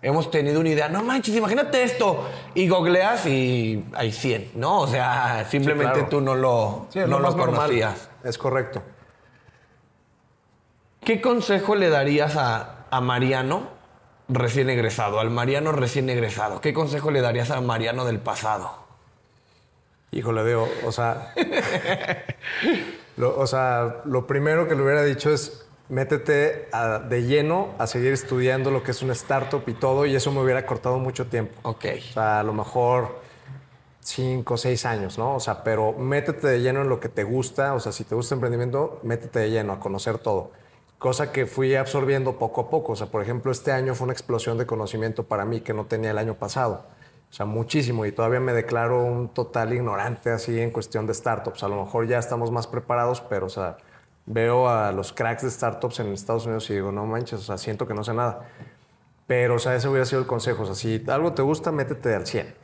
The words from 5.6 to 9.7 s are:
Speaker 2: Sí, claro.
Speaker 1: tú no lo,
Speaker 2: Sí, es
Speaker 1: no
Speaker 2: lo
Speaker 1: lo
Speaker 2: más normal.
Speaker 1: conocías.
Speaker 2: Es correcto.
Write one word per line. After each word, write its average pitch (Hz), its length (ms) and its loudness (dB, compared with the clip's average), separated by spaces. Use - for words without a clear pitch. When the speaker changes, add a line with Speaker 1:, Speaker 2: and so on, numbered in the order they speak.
Speaker 2:
Sí, 147 60 4
claro. 135 100 0
Speaker 1:
tú 143 100 2
no 135 140 2
lo, 117 560 2
Speaker 2:
Sí, - 80 -4
es 190 100 2
Speaker 1:
no 139 80 2
Speaker 2:
lo 139 60 2
Speaker 1:
lo 139 60 4
Speaker 2:
más 156 80 2
normal. 127 260 2
Speaker 1:
conocías. 110 480 0
Speaker 2:
Es 120 120 -4
correcto. 127 460 -2